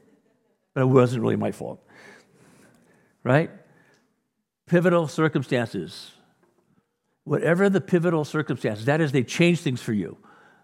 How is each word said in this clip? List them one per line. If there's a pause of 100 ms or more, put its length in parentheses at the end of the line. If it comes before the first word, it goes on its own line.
(760)
but
it
wasn't
really
my
fault. (1400)
Right? (1160)
Pivotal
circumstances. (1120)
Whatever
the
pivotal
circumstances,
that
is,
they
change
things
for
you. (440)